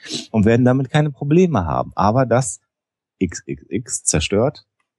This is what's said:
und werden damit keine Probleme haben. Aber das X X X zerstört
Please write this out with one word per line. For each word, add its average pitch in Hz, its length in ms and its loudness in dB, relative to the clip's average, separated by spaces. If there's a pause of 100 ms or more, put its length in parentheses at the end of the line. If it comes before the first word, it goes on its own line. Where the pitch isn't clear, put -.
(320)
und 107 140 2
werden 117 200 4
damit 131 260 0
keine 151 180 0
Probleme 147 560 0
haben. 65 300 -4
Aber 120 320 2
das 120 320 -2 (580)
X 85 300 -4
X 71 220 -10
X - 340 -8
zerstört - 640 -2 (320)